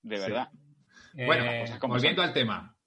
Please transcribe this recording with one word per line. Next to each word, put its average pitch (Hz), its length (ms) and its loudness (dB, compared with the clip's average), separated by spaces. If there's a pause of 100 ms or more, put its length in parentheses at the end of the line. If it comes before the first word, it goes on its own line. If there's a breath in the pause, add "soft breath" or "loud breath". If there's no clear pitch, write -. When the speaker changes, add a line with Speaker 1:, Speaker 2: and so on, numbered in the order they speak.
Speaker 1:
de 110 140 -6
Speaker 2:
Sí. 98 60 -2
Speaker 1:
verdad. 110 260 -2 (640 loud breath)
Speaker 2:
Bueno, 131 320 2
Speaker 3:
Eh, 117 160 -2
Speaker 1:
Cosas 117 160 -6
como 123 160 -2
Speaker 2:
volviendo 156 280 4
Speaker 1:
son. 170 60 2
Speaker 2:
al - 60 -4
tema. 104 420 -2 (100)